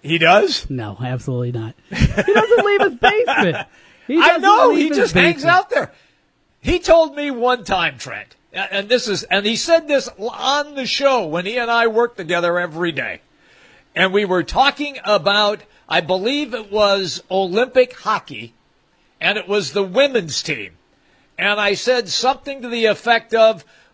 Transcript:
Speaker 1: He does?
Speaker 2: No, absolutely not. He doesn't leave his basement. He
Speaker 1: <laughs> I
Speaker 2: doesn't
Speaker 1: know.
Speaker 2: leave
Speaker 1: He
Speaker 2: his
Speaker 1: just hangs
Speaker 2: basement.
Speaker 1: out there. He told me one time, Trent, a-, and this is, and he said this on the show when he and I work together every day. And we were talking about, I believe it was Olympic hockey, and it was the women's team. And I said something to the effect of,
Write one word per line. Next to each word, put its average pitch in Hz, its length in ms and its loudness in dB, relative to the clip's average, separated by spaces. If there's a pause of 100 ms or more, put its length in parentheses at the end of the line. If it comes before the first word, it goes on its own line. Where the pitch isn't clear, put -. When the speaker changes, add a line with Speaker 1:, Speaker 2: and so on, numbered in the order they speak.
Speaker 1:
He 160 140 -2
does? 196 500 2
Speaker 2:
No, 107 320 -8
absolutely 123 520 -6
not. 113 240 -8 (140)
He - 180 2
doesn't 440 580 2
leave 403 160 2
his 320 140 0
basement. 254 640 0 (500)
He 277 100 0
Speaker 1:
<laughs> - 20 4
I 302 100 6
Speaker 2:
doesn't 339 120 2
Speaker 1:
know. 427 280 6
Speaker 2:
leave 392 80 2
Speaker 1:
He 302 120 2
Speaker 2:
his 285 80 -2
Speaker 1:
just 440 160 0
hangs 330 300 4
Speaker 2:
basement. 339 120 4
Speaker 1:
out 381 140 0
there. 247 220 -4 (680)
He 359 180 -2
told 320 360 4
me 294 140 -4
one 247 340 -2
time, 165 360 -2
Trent, 104 360 -14 (160)
a-, 190 220 -8
and 196 160 -6
this 240 180 0
is, 196 180 -2
and 196 200 0
he 220 100 0
said 330 320 2
this 277 300 0
on 285 560 -4
the 269 140 -6
show 262 400 0
when 170 180 -4
he 226 140 -6
and 233 100 -4
I 233 160 2
work 233 320 0
together 175 400 -2
every 170 340 -4
day. 117 300 -8 (760)
And 185 160 0
we 202 140 2
were 180 160 0
talking 269 600 -2
about, 208 560 0 (280)
I 170 140 0
believe 220 540 -4
it 214 160 -12
was 196 580 0
Olympic 220 640 0
hockey, 139 600 -6 (680)
and 190 180 -2
it 180 100 -10
was 185 260 -4
the 196 100 -2
women's 196 580 -2
team. 110 300 -8 (680)
And 208 220 0
I 202 160 0
said 240 340 -2
something 269 540 -4
to 240 60 -10
the 233 160 -2
effect 214 500 0
of, 220 300 2 (280)